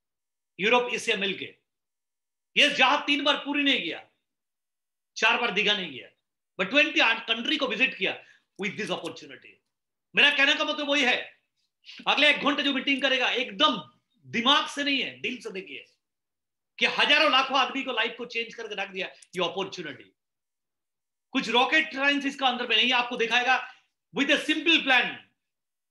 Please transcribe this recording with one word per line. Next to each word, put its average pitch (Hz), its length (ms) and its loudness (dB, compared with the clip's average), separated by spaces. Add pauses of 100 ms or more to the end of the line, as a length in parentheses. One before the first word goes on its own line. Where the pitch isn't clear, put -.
(600)
यूरोप, 247 340 2
इससे 220 220 -2
मिलके। 190 500 -6 (920)
ये 269 120 6
जहाज 269 360 2
तीन 285 180 0
बार 285 140 0
पूरी 285 260 -4
नहीं 254 200 2
गया, 143 240 -10 (1080)
चार 233 240 2
बार 226 100 -2
दीघा 202 220 0
नहीं 180 180 -6
गया, 107 180 -16 (500)
but 190 120 -4
twenty 294 300 2
कंट्री 233 560 0
को - 100 -2
visit 214 300 -2
किया 175 260 -4 (380)
with 190 160 -6
this 190 140 -4
opportunity। 151 580 -12 (680)
मेरा 277 220 4
कहने 285 180 4
का 302 80 -2
मतलब 294 260 -4
वही 285 140 2
है, - 360 0 (680)
अगले 277 220 4
एक 285 100 2
घंटे 285 240 0
जो 277 100 0
meeting 269 280 -2
करेगा, 254 280 2
एकदम 214 540 0 (420)
दिमाग 247 420 2
से 285 160 -6
नहीं 277 200 -2
है, 127 160 -10
दिल 214 220 -8
से 214 100 -12
देखिए 147 400 -14 (880)
कि 240 60 2
हजारों 294 460 4
लाखों 262 280 2
आदमी 254 240 -2
को 254 80 -6
life 233 260 -4
को 240 80 -10
change 226 300 -8
करके 214 200 -12
रख 196 140 -6
दिया 185 180 -8
ये - 360 -8
opportunity। 170 720 -8 (1160)
कुछ 262 180 -2
rocket 262 460 2
साइंस 277 300 0
इसका 269 220 -2
अंदर 240 200 -2
में 220 100 0
नहीं 233 100 4
है, 254 60 2
आपको 247 240 0
दिखाएगा 247 560 0 (440)
with 269 140 2
a 277 120 2
simple 311 340 2
plan। 240 380 2 (760)